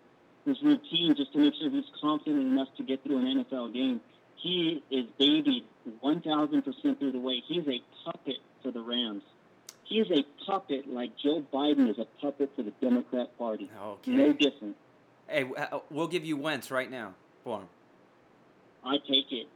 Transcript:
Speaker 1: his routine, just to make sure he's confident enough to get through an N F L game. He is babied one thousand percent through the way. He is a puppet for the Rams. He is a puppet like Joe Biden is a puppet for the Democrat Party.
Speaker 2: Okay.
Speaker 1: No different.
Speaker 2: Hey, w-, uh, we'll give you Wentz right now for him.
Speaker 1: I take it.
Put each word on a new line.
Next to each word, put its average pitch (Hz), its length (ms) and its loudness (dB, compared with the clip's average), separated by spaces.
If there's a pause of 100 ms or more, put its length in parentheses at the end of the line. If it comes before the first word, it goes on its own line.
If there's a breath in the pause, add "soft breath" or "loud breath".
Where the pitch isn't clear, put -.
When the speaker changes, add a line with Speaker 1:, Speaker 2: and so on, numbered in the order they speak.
(440)
Speaker 1:
his 139 180 0
routine, 151 540 4
just 143 160 -4
to 156 60 0
make 147 220 6
sure 151 100 0
he's 139 140 0 (160)
confident 151 460 0
enough 131 300 2
to 135 80 -8
get 131 180 -4
through 139 160 0
an 127 80 2
N 131 140 2
F 120 120 -4
L 120 160 -4
game. 123 320 0 (360 soft breath)
He 165 540 -2
is 127 160 0 (120)
babied 143 460 4 (360)
one 156 220 0
thousand 151 400 2
percent 135 360 -2
through 135 140 0
the 127 60 -4
way. 123 280 -4
He 165 120 -4
is 156 100 -2
a 123 140 -4 (220)
puppet 143 320 -8 (260)
for 131 80 -4
the 117 100 -8
Rams. 113 420 -4 (600)
He 208 140 -2
is 208 120 2
a 143 140 4 (220)
puppet 185 420 -4
like 123 300 -4
Joe 147 340 0
Biden 139 380 4
is 104 80 -2
a 110 80 -6 (160)
puppet 143 320 -2
for 127 80 -4
the 107 80 -6 (100)
Democrat 123 560 0
Party. 107 320 -6 (140)
Speaker 2:
Okay. 104 300 -6
Speaker 1:
No 277 200 6
different. 285 440 0 (500)
Speaker 2:
Hey, 147 160 0
w-, 127 180 -6
uh, 143 200 -4 (100)
we'll 156 160 -2
give 165 180 -4
you 156 120 -2
Wentz 143 340 -4
right 127 200 -2
now 110 240 -10 (280)
for 113 160 -6
him. 95 80 -14 (1160)
Speaker 1:
I 131 160 0
take 135 320 -2
it. 117 260 -6